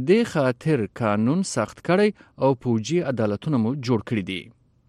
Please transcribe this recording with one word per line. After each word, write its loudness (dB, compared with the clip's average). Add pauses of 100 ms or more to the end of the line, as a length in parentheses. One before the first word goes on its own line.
دې 6 (120)
خاطر 0 (160)
قانون 2
سخت -4
کړی 4 (320)
او 4 (100)
پوجي 0 (100)
عدالتونه 0
مو -2
جوړ 0
کړي -2
دي. -6 (460)